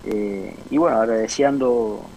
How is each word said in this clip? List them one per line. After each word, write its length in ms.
Eh, 500
y 80
bueno, 200
ahora 160
deseando 920